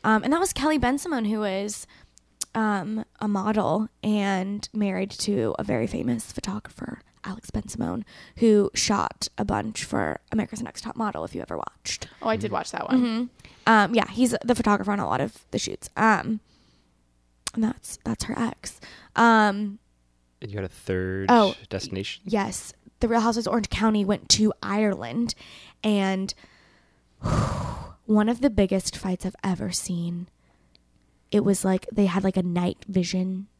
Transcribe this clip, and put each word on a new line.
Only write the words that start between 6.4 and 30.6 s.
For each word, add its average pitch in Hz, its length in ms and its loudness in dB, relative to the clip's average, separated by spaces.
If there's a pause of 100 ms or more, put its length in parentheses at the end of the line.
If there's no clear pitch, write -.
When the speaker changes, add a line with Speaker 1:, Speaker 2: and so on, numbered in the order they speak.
Speaker 1:
Alex - 280 -12
Ben - 180 -6
Simone, - 340 -4 (340)
who 214 360 6
shot - 640 -2
a 208 80 -2
bunch 214 400 -2
for - 360 -2 (120)
America's 220 300 -4
Next - 200 -8
Top - 140 -10
Model, 208 280 -4
if - 100 -10
you - 80 -6
ever - 160 -8
watched. - 500 -10 (140)
Speaker 2:
Oh, 226 80 -2
I 220 60 2
did 208 160 -4
watch - 180 -4
that - 180 -6
one. 254 140 4
Speaker 1:
Mm-hmm. 233 680 -2
Um, 214 240 6
yeah, - 160 2
he's 233 320 2
the 240 120 2
photographer 208 360 2
on 202 100 -2
a - 60 -2
lot 78 140 0
of - 300 -6
the - 80 -4
shoots. - 400 -6
Um, 214 420 2 (1120)
and 226 100 -2
that's, - 420 -4
that's 226 200 -4
her - 140 -6
ex. - 420 -6 (360)
Um, 214 600 4 (640)
Speaker 3:
And 104 100 -12
you 101 60 -8
had 98 80 -2
a 92 40 -6
third 95 600 -4
Speaker 1:
Oh, 226 260 6 (140)
Speaker 3:
destination? - 560 -6
Speaker 1:
yes. - 480 -4 (280)
The 233 80 2
Real 233 120 4
Housewives 226 260 0
of - 60 -2
Orange 220 160 0
County 214 380 2
went - 240 -2
to 214 320 4
Ireland, 208 720 -2 (500)
and 196 480 0 (880)
<sighs> - 20 -10 (840)
one 214 220 6
of 240 120 0
the 277 100 6
biggest 190 460 2
fights 185 300 -4
I've - 160 -6
ever 190 300 -2
seen. 175 560 -4 (1000)